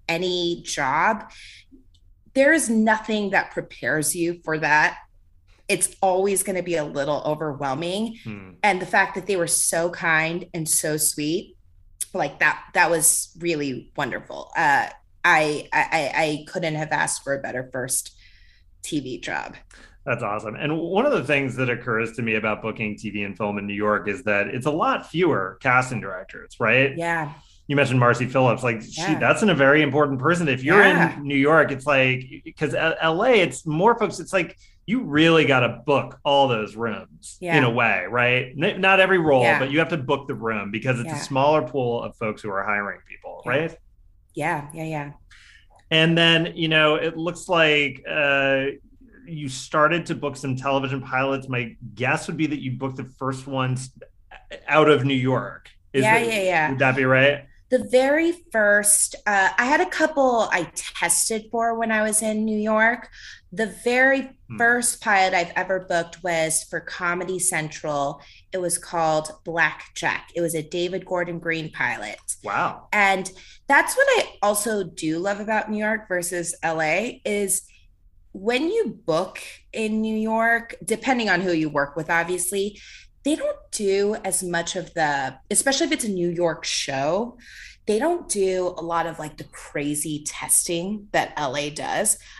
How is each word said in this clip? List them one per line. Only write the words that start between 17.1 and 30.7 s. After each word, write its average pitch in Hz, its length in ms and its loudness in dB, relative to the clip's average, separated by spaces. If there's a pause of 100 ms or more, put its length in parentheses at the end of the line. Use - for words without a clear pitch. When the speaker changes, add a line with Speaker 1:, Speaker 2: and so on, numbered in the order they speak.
Speaker 1:
for 139 120 -4
a - 80 -6
better 127 300 -8
first 123 400 -6 (680)
T 151 180 -4
V 127 200 -10
job. 60 360 -8 (500)
Speaker 2:
That's 127 160 -2
awesome. 107 320 -6
And 156 240 -4
one 180 260 0
of 294 80 2
the 165 120 -2
things 139 320 0
that 127 120 -2
occurs 113 440 -2
to 123 100 -6
me 110 140 0
about 107 260 -2
booking 107 340 -6
T 107 140 -8
V 101 140 -6
and 98 120 -10
film 104 220 -4
in 101 80 -8
New 101 80 -6
York 104 340 0
is 92 140 -6
that 101 240 0
it's 127 180 -6
a 156 60 2
lot 214 400 -2
fewer 123 500 0
casting 127 400 2
directors, 92 600 -14
right? 131 360 4
Speaker 1:
Yeah. 165 360 -4 (340)
Speaker 2:
You 143 100 0
mentioned 131 240 4
Marcy 120 240 4
Phillips. 127 380 2
Like, 113 180 -2
she, - 220 -10
Speaker 1:
Yeah. 190 160 0
Speaker 2:
that's 123 240 2
an, 208 80 4
a 170 40 4
very 139 280 6
important 139 360 2
person. 165 300 0
If 131 160 -2
you're 190 180 6